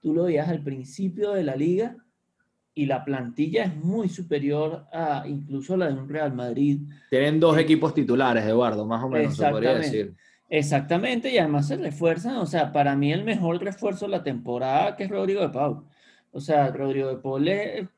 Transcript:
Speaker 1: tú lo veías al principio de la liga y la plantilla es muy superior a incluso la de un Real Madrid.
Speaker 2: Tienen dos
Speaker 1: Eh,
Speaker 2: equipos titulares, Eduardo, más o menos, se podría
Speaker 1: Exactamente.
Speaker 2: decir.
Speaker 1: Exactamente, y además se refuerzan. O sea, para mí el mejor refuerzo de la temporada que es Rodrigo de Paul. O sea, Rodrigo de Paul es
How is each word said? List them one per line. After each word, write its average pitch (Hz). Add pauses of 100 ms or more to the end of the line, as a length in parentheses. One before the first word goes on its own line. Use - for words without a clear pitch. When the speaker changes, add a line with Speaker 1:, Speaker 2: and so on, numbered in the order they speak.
Speaker 1:
tú 156
lo 170
veías 160
al 156
principio 175
de 190
la 135
liga 180 (800)
y 147
la 135
plantilla 143
es 180
muy 185
superior 156
a 151
incluso 143
la 175
de 139
un 135
Real 147
Madrid. 139 (300)
Speaker 2:
Tienen 147
dos 160
Speaker 1:
Eh, 165
Speaker 2:
equipos 156
titulares, 123
Eduardo, 107
más 113
o 131
menos, 143
se 156
podría 120
Speaker 1:
Exactamente. 123
Speaker 2:
decir. 95 (320)
Speaker 1:
Exactamente, 170
y 240
además 147
se 269
refuerzan. 170
O 196
sea, 147
para 143
mí 143
el 170
mejor 180
refuerzo 196
de 202
la 170
temporada 131
que 196
es 190
Rodrigo 196
de 165
Paul. 139 (460)
O 147
sea, 147
Rodrigo 135
de 131
Paul 135
es 202 (120)